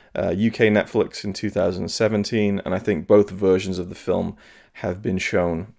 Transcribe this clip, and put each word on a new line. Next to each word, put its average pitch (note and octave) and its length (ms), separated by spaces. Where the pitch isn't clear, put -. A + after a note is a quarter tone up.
uh, F#2 200
U A2 160
K A2+ 200
Netflix - 520
in G2 120
two G#2 160
thousand F#2 400
seventeen, G#2 720
and F2+ 100
I F#2+ 40
think G2+ 280
both G#2 220
versions F#2 500
of F2+ 120
the E2+ 40
film F2+ 440
have F#2 280
been F#2 160
shown F2 600